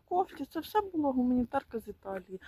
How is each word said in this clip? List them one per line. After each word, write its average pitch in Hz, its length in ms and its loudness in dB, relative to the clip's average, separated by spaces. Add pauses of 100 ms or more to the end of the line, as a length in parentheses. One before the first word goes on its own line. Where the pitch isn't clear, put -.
кофті. 359 360 0
Це - 160 -6
все 427 200 0
була 320 320 0
гуманітарка 247 680 2
з 214 80 -10
Італії. 190 600 -10